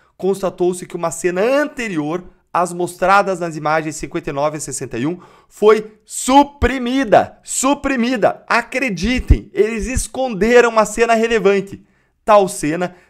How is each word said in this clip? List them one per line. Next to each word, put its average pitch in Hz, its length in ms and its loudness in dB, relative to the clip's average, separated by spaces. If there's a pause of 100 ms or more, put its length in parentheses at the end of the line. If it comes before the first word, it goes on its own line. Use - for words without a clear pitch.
(160)
constatou-se 180 680 -4
que - 100 -14
uma 170 140 -4
cena 180 320 -4
anterior 214 800 -2 (260)
às 170 220 -2
mostradas 180 640 0
nas 170 160 -6
imagens 156 420 -2
cinquenta 165 340 -8
e - 20 -8
nove 147 240 -2
a 151 40 -10
sessenta 127 360 -10
e 120 100 -2
um 180 140 -6 (260)
foi 214 460 2 (140)
suprimida, 254 1400 2
suprimida! 262 1040 -2
Acreditem, 233 1040 0
eles 214 340 -2
esconderam 240 840 2
uma 220 160 2
cena 226 260 0
relevante. 202 720 0 (400)
Tal 208 240 6
cena, 180 480 -4 (140)